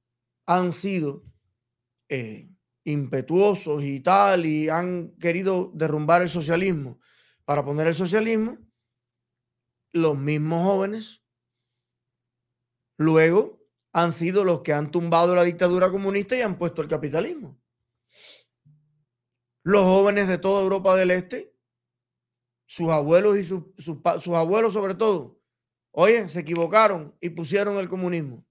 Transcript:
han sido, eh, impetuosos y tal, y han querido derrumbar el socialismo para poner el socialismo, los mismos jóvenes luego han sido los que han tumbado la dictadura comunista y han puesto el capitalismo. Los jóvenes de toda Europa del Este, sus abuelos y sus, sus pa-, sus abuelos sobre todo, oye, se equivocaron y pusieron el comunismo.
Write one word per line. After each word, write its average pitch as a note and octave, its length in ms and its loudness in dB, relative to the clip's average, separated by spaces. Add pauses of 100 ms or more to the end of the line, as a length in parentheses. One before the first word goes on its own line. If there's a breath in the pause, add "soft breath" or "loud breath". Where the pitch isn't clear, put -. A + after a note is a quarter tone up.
(460)
han F3+ 260 2
sido, D#3+ 500 -6 (880)
eh, A#2 420 -10 (320)
impetuosos D3 1000 -2
y C#3 160 -6
tal, F#3 460 4
y D#3 220 -2
han F3 500 -4
querido F3+ 560 -2
derrumbar D#3 480 2
el F3+ 60 0
socialismo E3 680 -2 (460 soft breath)
para C#3+ 200 -2
poner D3 220 -2
el E3+ 80 2
socialismo, A3 640 -2 (1300)
los D#3+ 260 2
mismos D3+ 460 -2
jóvenes G3 580 -2 (1700)
luego D#3+ 640 2 (320)
han E3+ 200 2
sido F3+ 320 -2
los E3+ 180 0
que D#3+ 100 -2
han D3 180 -2
tumbado E3+ 460 2
la F3+ 80 4
dictadura F3+ 460 2
comunista G3 460 -4
y B3 60 0
han G3 160 -4
puesto E3+ 240 -4
el D3 60 -12
capitalismo. D#3+ 720 -6 (2000 loud breath)
Los G3 200 4
jóvenes G3 440 4
de F#3 120 0
toda G3 240 0
Europa F#3+ 340 2
del F#3 160 2
Este, F#3 420 -6 (1120)
sus E3+ 240 -6
abuelos E3+ 480 4
y G3 60 -4
sus, F3 180 -8 (160)
sus D3+ 200 -12
pa-, E3+ 220 -2
sus F3 140 -4
abuelos F#3 380 2
sobre G3 220 -4
todo, F3+ 460 -2 (520)
oye, G3+ 360 4
se D#3+ 120 -8
equivocaron E3+ 800 2
y F3 100 -8
pusieron G3 460 -4
el F#3+ 120 -4
comunismo. E3+ 640 -6